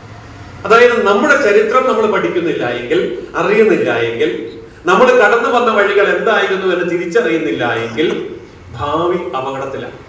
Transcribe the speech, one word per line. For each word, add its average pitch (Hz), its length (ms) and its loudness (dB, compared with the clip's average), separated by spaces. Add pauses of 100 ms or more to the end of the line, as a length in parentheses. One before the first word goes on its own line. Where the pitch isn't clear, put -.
(640)
അതായത്, 226 420 4
നമ്മുടെ 269 340 4
ചരിത്രം 220 480 4
നമ്മൾ 220 220 2
പഠിക്കുന്നില്ല 170 580 -2
എങ്കിൽ, 147 640 -4
അറിയുന്നില്ല 165 640 2
എങ്കിൽ, - 640 -4 (260)
നമ്മൾ 208 260 4
കടന്നു 233 380 2
വന്ന 233 280 2
വഴികൾ 202 280 2 (120)
എന്തായിരുന്നു 190 580 0
എന്ന് 175 160 -2
തിരിച്ചറിയുന്നില്ല 156 840 -2
എങ്കിൽ, 113 640 -4 (400)
ഭാവി 170 400 -2 (200)
അപകടത്തിലാണ്. 131 600 -8 (100)